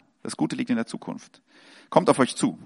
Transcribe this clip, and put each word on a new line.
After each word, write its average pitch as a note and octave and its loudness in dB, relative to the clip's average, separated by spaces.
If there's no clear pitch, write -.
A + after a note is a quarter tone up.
Das - -8
Gute - -2
liegt B2+ -6
in B2 0
der A2+ -4
Zukunft. - -14
Kommt E3+ 4
auf C#3 4
euch B2+ 2
zu. A#2 -2